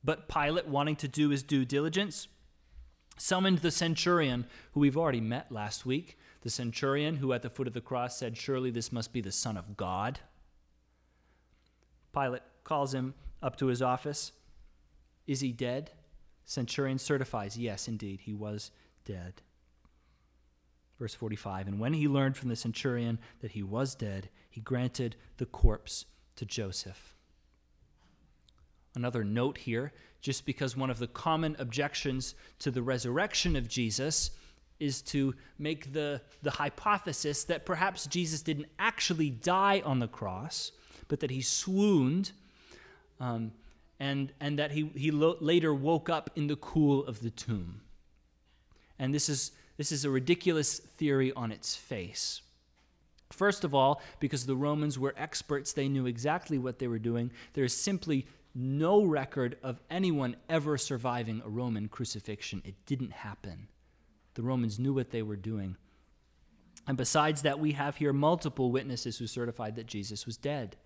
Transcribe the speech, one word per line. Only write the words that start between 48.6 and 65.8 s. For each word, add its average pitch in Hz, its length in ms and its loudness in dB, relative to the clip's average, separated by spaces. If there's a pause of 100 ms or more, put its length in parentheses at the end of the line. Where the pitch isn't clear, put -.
And 131 160 0
this 147 160 2
is, 139 220 0 (260)
this 147 140 -2
is 143 120 -2
a 143 60 2
ridiculous 151 720 2
theory 135 540 2
on 117 180 -2
its - 240 -6
face. - 640 -6 (880)
First 196 320 2
of 143 120 0
all, 135 260 6 (180)
because 131 260 0
the 135 100 0
Romans 147 420 0
were 135 180 -2
experts, 143 580 -4
they 139 140 0
knew 135 200 0
exactly 143 500 -2
what 127 220 -4
they 127 80 -2
were 117 120 0
doing. 117 320 0 (220)
There 135 120 2
is 123 100 0
simply 160 500 0 (300)
no 151 480 4
record 135 580 2
of 127 180 -6 (120)
anyone 151 440 2 (140)
ever 151 280 2
surviving 120 680 -2
a 107 40 -8
Roman 110 380 -2
crucifixion. 104 800 -8
It 98 80 -12 (140)
didn't 127 240 -4
happen. 101 560 -12 (640)
The - 80 -8
Romans 117 380 0
knew 135 140 2
what 127 180 0
they 117 100 -2
were 107 140 -4
doing. 98 420 -6 (1080)